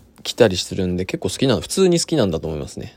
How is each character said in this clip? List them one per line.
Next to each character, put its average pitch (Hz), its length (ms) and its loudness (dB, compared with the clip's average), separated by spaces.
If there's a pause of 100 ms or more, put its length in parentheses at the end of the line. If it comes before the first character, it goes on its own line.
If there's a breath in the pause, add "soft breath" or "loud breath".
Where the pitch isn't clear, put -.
(220)
着 - 120 -8
た 117 140 6
り 90 100 -2
す - 160 -6
る 92 120 -2
ん 90 120 -2
で、 92 80 -4
結 - 160 -8
構 - 80 -4
好 - 40 -8
き - 120 -2
な、 117 120 2
普 - 80 -8
通 190 220 2
に 170 100 4
好 - 60 -2
き - 100 -4
な 127 120 4
ん 92 40 2
だ 80 100 -2
と - 60 -8
思 80 120 -4
い - 20 -8
ま - 80 -10
す - 100 -14
ね。 - 180 -12